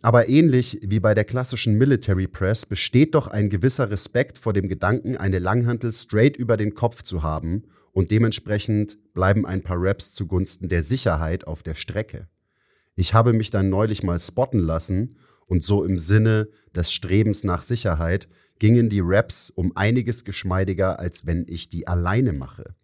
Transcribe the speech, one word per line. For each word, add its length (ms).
aber 260
ähnlich 560
wie 160
bei 140
der 100
klassischen 520
Military 520
Press 380
besteht 500
doch 120
ein 220
gewisser 400
Respekt 480
vor 140
dem 160
Gedanken, 480
eine 240
Langhantel 540
straight 420
über 220
den 180
Kopf 280
zu 200
haben 400
und 180
dementsprechend 840
bleiben 320
ein 180
paar 180
Reps 320
zugunsten 540
der 160
Sicherheit 640
auf 160
der 120
Strecke. 520
Ich 180
habe 180
mich 180
dann 200
neulich 340
mal 160
spotten 400
lassen 560
und 180
so 220
im 120
Sinne 520
des 160
Strebens 540
nach 160
Sicherheit 680
gingen 320
die 100
Reps 500
um 260
einiges 480
geschmeidiger, 760
als 260
wenn 220
ich 200
die 200
alleine 440
mache. 520